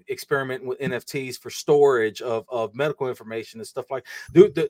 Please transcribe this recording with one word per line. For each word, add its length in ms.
experimenting 600
with 120
N 140
F 120
Ts 340
for 100
storage 720
of, 280
of 260
medical 340
information 500
and 60
stuff 240
like, 160
dude, 220
the, 160